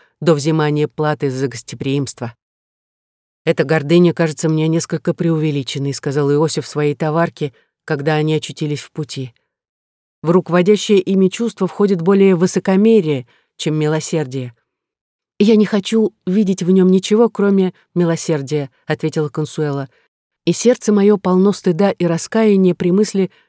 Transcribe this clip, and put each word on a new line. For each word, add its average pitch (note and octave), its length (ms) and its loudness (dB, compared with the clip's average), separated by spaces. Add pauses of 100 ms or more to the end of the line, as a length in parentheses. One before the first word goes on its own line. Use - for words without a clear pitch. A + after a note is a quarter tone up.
(200)
до D#3+ 140 2
взимания D3+ 540 0
платы D3+ 440 -4
за C3 160 -4
гостеприимство». B2+ 880 -6 (1080)
«Эта E3 180 0
гордыня D#3+ 500 2
кажется D#3+ 360 -2
мне D#3 180 0
несколько D#3+ 460 -2
преувеличенной», — D3 800 -2
сказал C#3+ 380 -2
Иосиф D3 360 0
своей D3 280 -2
товарке, D#3+ 580 -4 (320)
когда D3+ 300 -2
они D3+ 200 0
очутились D3 460 -6
в - 100 -18
пути. C3 420 -10 (880)
«В D#3 100 0
руководящее F#3 680 2
ими F#3+ 280 2
чувство G3+ 400 -4
входит G3 340 0
более F#3+ 340 4
высокомерие, F#3 880 2 (320)
чем D#3 180 -4
милосердие». D3+ 800 -4 (840)
«Я G#3+ 180 4
не G#3+ 80 4
хочу A3 480 0 (120)
видеть F#3+ 380 0
в E3+ 80 2
нем F#3 160 6
ничего, G3+ 400 2
кроме G3 460 0 (220)
милосердия», — D3+ 720 -2 (180)
ответила D#3 400 -4
Консуэла. D3 600 -6 (560)
«И E3+ 80 2
сердце A3+ 400 2
мое G3+ 240 4
полно F#3 340 2
стыда F#3+ 400 0
и - 140 -2
раскаяния F#3+ 680 2
при F3 160 -2
мысли, G3 400 0 (180)